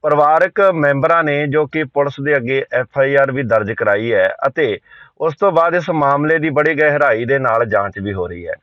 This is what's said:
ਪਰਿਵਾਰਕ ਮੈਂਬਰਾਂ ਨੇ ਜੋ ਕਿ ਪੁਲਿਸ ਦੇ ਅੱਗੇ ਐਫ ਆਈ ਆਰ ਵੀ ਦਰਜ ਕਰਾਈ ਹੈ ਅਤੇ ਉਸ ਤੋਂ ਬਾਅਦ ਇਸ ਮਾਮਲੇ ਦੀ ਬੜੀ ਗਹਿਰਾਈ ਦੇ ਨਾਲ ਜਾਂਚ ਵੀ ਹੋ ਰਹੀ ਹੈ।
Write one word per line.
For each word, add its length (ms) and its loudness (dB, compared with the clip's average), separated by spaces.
ਪਰਿਵਾਰਕ 600 2
ਮੈਂਬਰਾਂ 600 2
ਨੇ 240 -2
ਜੋ 180 0
ਕਿ 180 -6
ਪੁਲਿਸ 380 -2
ਦੇ 140 0
ਅੱਗੇ 380 -2
ਐਫ 260 -4
ਆਈ 160 2
ਆਰ 160 2
ਵੀ 120 -4
ਦਰਜ 280 0
ਕਰਾਈ 420 0
ਹੈ 220 2
ਅਤੇ 320 -2
ਉਸ 160 -4
ਤੋਂ 140 2
ਬਾਅਦ 240 2
ਇਸ 140 -4
ਮਾਮਲੇ 500 0
ਦੀ 100 -2
ਬੜੀ 240 0
ਗਹਿਰਾਈ 520 0
ਦੇ 140 0
ਨਾਲ 260 0
ਜਾਂਚ 340 -2
ਵੀ 140 -6
ਹੋ 140 -6
ਰਹੀ 200 -14
ਹੈ। 160 -8